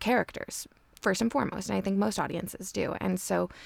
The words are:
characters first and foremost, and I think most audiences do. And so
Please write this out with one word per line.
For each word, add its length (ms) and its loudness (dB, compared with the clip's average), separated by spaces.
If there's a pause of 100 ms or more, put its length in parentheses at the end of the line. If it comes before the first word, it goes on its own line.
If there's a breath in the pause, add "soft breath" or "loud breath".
characters 640 0 (360)
first 180 2
and 100 2
foremost, 380 -2
and 80 2
I 60 2
think 160 2
most 200 2
audiences 540 -4
do. 300 -2
And 180 2
so 300 0 (160 loud breath)